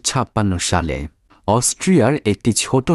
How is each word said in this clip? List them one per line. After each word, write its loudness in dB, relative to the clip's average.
ছাপ্পান্ন -2
সালে -2
অস্ট্রিয়ার 2
একটি 0
ছোট -2